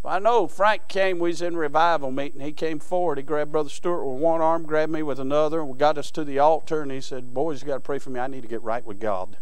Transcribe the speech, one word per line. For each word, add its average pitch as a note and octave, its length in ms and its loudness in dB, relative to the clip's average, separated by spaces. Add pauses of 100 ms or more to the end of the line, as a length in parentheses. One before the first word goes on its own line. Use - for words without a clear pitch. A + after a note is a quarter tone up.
But - 80 -2
I F3 80 0
know G#3+ 280 4
Frank G3+ 420 0
came, F#3+ 300 0
we E3+ 100 0
was E3+ 140 -2
in F3 140 -2
revival D#3 540 2
meeting. C#3 300 -2
He D3 120 -2
came D#3+ 260 -2
forward. E3+ 400 0
He B2+ 60 -4
grabbed D3+ 280 -2
Brother D#3 160 0
Stewart F3 380 -2
with C3 140 -2
one E3 200 2
arm, E3 240 2
grabbed D#3 280 0
me D#3 100 -2
with C3+ 180 -2
another, D3+ 400 2
and C3 180 -2
got D3 200 4
us C#3 140 -2
to D#3+ 120 -2
the C#3 140 -2
altar, D#3 420 2
and C#3 100 -2
he C3 120 -2
said, B2 320 -4
"Boys, C#3+ 260 0
you C#3 60 -2
gotta C3+ 140 -2
pray C#3 180 0
for C3 100 -2
me. B2+ 100 -2
I B2+ 100 -2
need C3+ 140 -4
to A2+ 60 -4
get A2+ 140 -2
right A2+ 220 -2
with G#2 140 -2
God." F#2+ 440 0